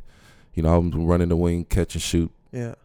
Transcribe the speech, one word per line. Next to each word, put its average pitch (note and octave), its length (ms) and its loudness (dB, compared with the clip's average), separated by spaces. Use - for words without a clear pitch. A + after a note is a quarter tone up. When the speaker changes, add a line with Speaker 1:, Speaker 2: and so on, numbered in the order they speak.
Speaker 1:
You E2 80 -2
know, D#2+ 140 4
I'm E2+ 280 0
running F2 240 2
the E2+ 60 2
wing, F2 300 0
catch - 300 -2
and E2 60 -4
shoot, - 300 0
Speaker 2:
Yeah. A#2+ 320 -10